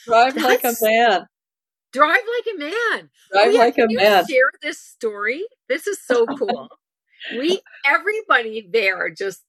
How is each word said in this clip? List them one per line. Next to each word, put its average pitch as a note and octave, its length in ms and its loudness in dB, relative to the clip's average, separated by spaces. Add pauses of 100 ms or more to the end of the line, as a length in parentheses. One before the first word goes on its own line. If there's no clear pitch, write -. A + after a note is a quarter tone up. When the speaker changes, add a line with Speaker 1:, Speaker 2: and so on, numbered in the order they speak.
Speaker 1:
Drive A#3 320 4
like G#4 220 2
a - 80 -2
Speaker 2:
that's A#3 140 -4
Speaker 1:
man. A3+ 460 2 (640)
Speaker 2:
Drive D4 180 2 (280)
like A4+ 180 -6
a E4 40 -12
man. D#4 500 -6 (220)
Speaker 1:
Drive G3+ 160 4
Speaker 2:
Oh, - 20 2
yeah. A#3 100 4
Speaker 1:
like A#3+ 160 2
Speaker 2:
Can A#3 140 2
Speaker 1:
a - 20 -4
Speaker 2:
you A3+ 60 -2
Speaker 1:
man. G3 300 4
Speaker 2:
share C4+ 220 2 (120)
this D#4 180 -10
story? A3 640 -8 (240)
This D#4+ 200 -6
is G4+ 180 -4
so A#3+ 200 2
Speaker 1:
<laughs> C#4 140 -6
Speaker 2:
cool. - 280 -4 (640)
We, D4+ 280 -2 (260)
everybody C#4+ 880 0
there F#3 380 -2
just F#3+ 400 -10